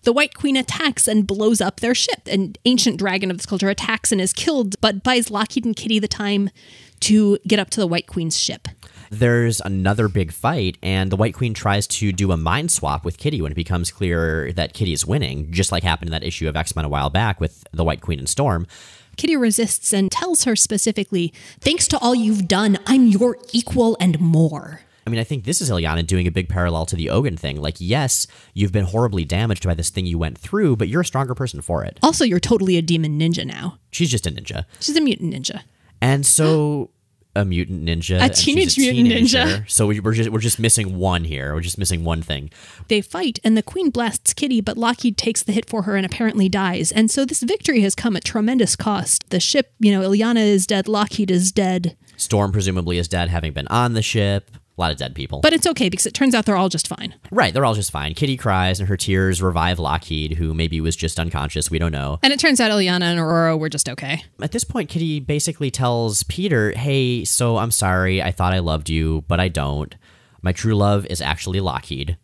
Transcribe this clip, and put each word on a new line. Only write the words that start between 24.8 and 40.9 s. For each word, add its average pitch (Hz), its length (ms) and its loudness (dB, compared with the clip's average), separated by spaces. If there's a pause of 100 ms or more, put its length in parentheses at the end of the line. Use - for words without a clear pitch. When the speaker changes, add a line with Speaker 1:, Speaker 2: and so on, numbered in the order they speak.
Speaker 2:
I 117 40 -4
mean, 113 80 0
I 117 40 -2
think 127 200 -6
this - 180 -2
is 151 80 -2
Ilyana 85 380 0
doing 90 180 2
a 90 60 2
big 87 180 -2
parallel 85 380 0
to - 80 -4
the 80 160 -2
Ogun 87 260 0
thing. 73 240 -6
Like, 80 160 -4
yes, 123 480 -2 (300)
you've 101 160 0
been 98 140 0
horribly 101 380 0
damaged 98 400 -2
by 87 120 0
this 80 160 -4
thing 92 160 -4
you 85 100 -2
went 78 220 -2
through, 180 380 0
but 92 120 0
you're 151 120 0
a 170 40 0
stronger 131 300 -2
person 123 260 -6
for 71 220 -4
it. - 180 -10
Speaker 1:
Also, 330 240 2
you're 180 140 2
totally 190 360 2
a 170 60 2
demon 160 380 0
ninja 160 260 0
now. - 320 -10 (140)
Speaker 2:
She's 165 180 0
just 120 160 -2
a 82 60 -2
ninja. - 340 -8 (140)
Speaker 1:
She's 302 180 0
a 320 40 4
mutant 202 340 0
ninja. 135 260 -8 (400)
Speaker 2:
And 139 240 2
so, 151 640 2 (220)
<gasps> - 240 -16
a 101 100 2
mutant 90 400 -2
ninja. 85 320 0
Speaker 1:
A 92 60 4
Speaker 2:
And 269 120 2
she's - 100 2
Speaker 1:
teenage 311 340 2
Speaker 2:
a - 20 4
Speaker 1:
mutant 247 280 4
ninja. 240 340 4
Speaker 2:
teenager. 104 240 0
So - 180 4
we, 104 140 0
we're 107 140 0
just, 113 180 0
we're 110 80 0
just 113 180 0
missing 110 400 0